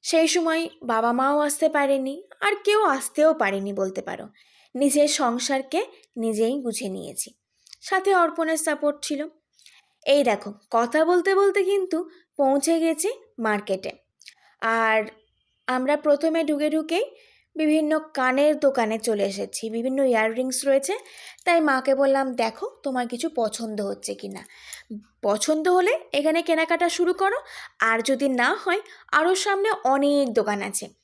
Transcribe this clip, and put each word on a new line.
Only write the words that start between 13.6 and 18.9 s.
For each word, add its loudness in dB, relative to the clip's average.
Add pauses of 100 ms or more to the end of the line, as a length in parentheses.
আর 2 (720)
আমরা 0
প্রথমে 2
ঢুকে 0
ঢুকেই -2 (500)
বিভিন্ন 2 (260)
কানের 2 (100)
দোকানে 2